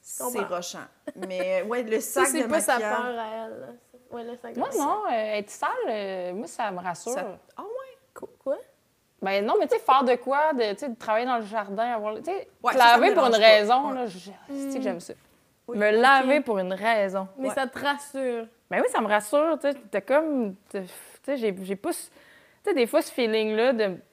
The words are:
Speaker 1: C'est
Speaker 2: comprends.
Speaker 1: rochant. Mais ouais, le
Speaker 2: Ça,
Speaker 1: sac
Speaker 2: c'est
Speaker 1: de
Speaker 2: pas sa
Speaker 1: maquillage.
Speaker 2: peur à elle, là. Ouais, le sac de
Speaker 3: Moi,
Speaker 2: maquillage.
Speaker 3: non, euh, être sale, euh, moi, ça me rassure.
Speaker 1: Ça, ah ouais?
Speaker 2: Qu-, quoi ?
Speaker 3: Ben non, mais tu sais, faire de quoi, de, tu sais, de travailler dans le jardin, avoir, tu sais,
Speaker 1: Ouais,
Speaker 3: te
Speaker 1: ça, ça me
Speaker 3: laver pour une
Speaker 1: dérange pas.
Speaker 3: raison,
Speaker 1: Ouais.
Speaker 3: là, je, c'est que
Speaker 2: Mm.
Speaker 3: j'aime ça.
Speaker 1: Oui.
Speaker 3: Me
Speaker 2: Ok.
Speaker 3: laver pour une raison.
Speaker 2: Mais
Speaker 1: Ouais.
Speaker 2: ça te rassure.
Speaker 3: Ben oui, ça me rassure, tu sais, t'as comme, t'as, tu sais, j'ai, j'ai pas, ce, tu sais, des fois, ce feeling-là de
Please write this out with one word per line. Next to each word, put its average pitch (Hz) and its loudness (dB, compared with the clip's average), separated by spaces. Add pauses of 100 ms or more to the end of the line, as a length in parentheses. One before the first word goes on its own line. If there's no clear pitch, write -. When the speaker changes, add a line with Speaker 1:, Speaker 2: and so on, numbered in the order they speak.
Speaker 1:
C'est - -12
Speaker 2:
comprends. 214 -4
Speaker 1:
rochant. 175 -10 (360)
Mais 185 -4
ouais, 240 -4
le 220 -2
Speaker 2:
Ça, - -2
Speaker 1:
sac 262 4
Speaker 2:
c'est 294 0
Speaker 1:
de 226 -6
Speaker 2:
pas 302 0
sa 311 0
Speaker 1:
maquillage. 214 -2
Speaker 2:
peur 240 -4
à 226 -6 (200)
elle, 220 -14
là. 262 -16 (440)
Ouais, 240 -12
le 240 -12
sac - -14
de - -8
Speaker 3:
Moi, 370 -2
Speaker 2:
maquillage. 392 -2
Speaker 3:
non, 392 -2
euh, 214 -2
être 202 -8
sale, - -6 (200)
euh, 190 -6
moi, 214 -8
ça 226 -6
me 185 -8
rassure. 180 -8
Speaker 1:
Ça, 196 -8 (180)
ah - -14
ouais? 494 -12 (160)
Speaker 2:
Qu-, - -16 (160)
quoi ? 277 -4 (640)
Speaker 3:
Ben 202 -2
non, 254 0
mais 320 2
tu 370 0
sais, 453 -2
faire 269 4
de 247 4
quoi, 277 0
de, 220 0
tu 196 -8
sais, 285 -8
de 233 -8
travailler 226 -2
dans 254 -2
le 220 -6
jardin, 202 -6
avoir, 214 -4
tu - -12
sais, 370 -6 (140)
Speaker 1:
Ouais, 240 2
Speaker 3:
te 254 2
Speaker 1:
ça, 247 10
ça 240 10
me 233 8
Speaker 3:
laver 403 6
pour 330 6
une 240 6
Speaker 1:
dérange 214 4
pas. 226 12 (100)
Speaker 3:
raison, 247 2
Speaker 1:
Ouais. 269 -4
Speaker 3:
là, 247 -4
je, 185 -10
c'est 196 -18 (420)
que 262 -4
Speaker 2:
Mm. 262 -6
Speaker 3:
j'aime 180 -4
ça. - -16 (540)
Speaker 1:
Oui. 240 -6
Speaker 3:
Me 208 4
Speaker 2:
Ok. 214 4
Speaker 3:
laver 262 6
pour 226 -2
une 185 -2
raison. 196 0 (100)
Speaker 2:
Mais 262 -4
Speaker 1:
Ouais. - -4
Speaker 2:
ça 269 -2
te 254 -10
rassure. 262 -4 (240)
Speaker 3:
Ben 185 0
oui, 381 2
ça 349 0
me 220 -2
rassure, 285 2
tu 285 0
sais, 277 -4 (120)
t'as 202 -2
comme, 262 0 (140)
t'as, 202 -8
tu 180 -12 (360)
sais, 277 -4
j'ai, 214 -2
j'ai 196 -6
pas, 320 -6
ce, - -12
tu - -20 (540)
sais, 392 0
des 247 2
fois, 285 2
ce - -6
feeling-là 220 0
de 208 0 (160)